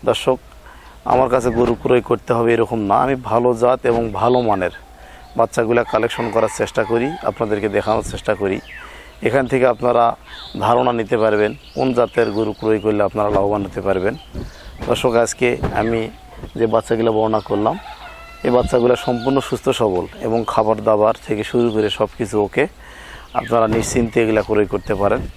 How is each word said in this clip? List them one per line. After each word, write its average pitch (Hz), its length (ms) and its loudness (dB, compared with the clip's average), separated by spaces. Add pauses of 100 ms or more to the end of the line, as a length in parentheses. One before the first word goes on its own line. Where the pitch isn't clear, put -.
দর্শক, 123 320 2 (680)
আমার 127 240 4
কাছে 123 200 2
গরু 120 260 2
ক্রয় 123 260 2
করতে - 320 -2
হবে 117 200 2
এরকম 113 260 0
না, 101 160 2
আমি 131 200 2
ভালো 120 380 0
জাত 123 320 2
এবং 117 260 2
ভালো 113 300 2
মানের 98 320 0 (640)
বাচ্চাগুলা 120 460 2
কালেকশন 117 480 -2
করার 110 260 2
চেষ্টা 107 260 -2
করি, 117 240 0 (160)
আপনাদেরকে 104 460 -2
দেখানোর 107 420 0
চেষ্টা 110 240 -2
করি। 98 220 -2 (640)
এখান 131 260 2
থেকে 127 200 2
আপনারা 120 360 2 (560)
ধারণা 120 340 2
নিতে 113 240 -2
পারবেন 107 340 2 (240)
কোন 135 180 0
জাতের 117 380 2
গরু 107 220 -2
ক্রয় 110 260 0
করলে 104 240 0
আপনারা 104 260 0
লাভবান 101 360 0
হতে 95 160 -8
পারবেন। 95 320 0 (760)
দর্শক, 120 280 0
আজকে 117 320 2 (280)
আমি 113 260 0 (540)
যে 117 120 0
বাচ্চাগুলো 113 460 0
বর্ণনা 110 260 2
করলাম, 104 360 -2 (680)
এই 135 80 2
বাচ্চাগুলো 123 440 4
সম্পূর্ণ 127 440 -2
সুস্থ - 300 -6
সবল 95 360 0 (160)
এবং 117 260 -2
খাবার 110 360 0
দাবার 107 320 4 (100)
থেকে 107 180 -4
শুরু 120 280 0
করে 107 180 0
সব 101 280 -2
কিছু 110 240 -4
ওকে, 104 220 0 (680)
আপনারা 117 340 0
নিশ্চিন্তে 113 540 0
এগুলা 110 200 2
ক্রয় 104 260 0
করতে 104 280 -4
পারেন। 101 260 0 (160)